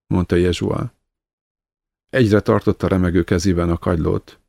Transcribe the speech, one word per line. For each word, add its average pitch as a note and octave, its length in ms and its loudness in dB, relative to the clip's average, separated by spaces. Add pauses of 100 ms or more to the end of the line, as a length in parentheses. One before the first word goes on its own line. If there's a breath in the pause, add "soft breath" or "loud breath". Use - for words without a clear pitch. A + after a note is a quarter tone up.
mondta F2+ 280 0
Jezsua. F2+ 600 -2 (1120)
Egyre G#2+ 300 2
tartotta G#2 480 0
remegő F2+ 360 2
kezében F2 460 0
a E2 80 -2
kagylót, F2 720 -4